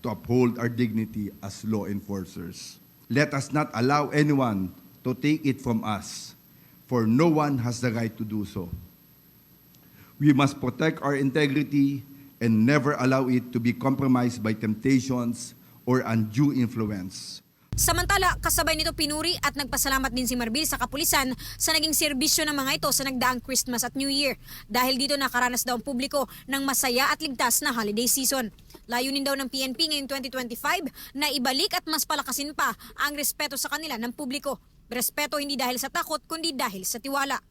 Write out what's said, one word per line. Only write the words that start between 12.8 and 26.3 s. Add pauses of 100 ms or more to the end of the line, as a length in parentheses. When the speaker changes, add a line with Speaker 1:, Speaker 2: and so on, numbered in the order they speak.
Speaker 1:
allow
it
to
be
compromised
by
temptations (320)
or
undue
influence. (360)
Speaker 2:
Samantala,
kasabay
nito
pinuri
at
nagpasalamat
din
si
Marbil
sa
kapulisan (240)
sa
naging
serbisyo
ng
mga
ito
sa
nagdaang
Christmas
at
New
Year. (320)
Dahil
dito
nakaranas
daw
ang
publiko (240)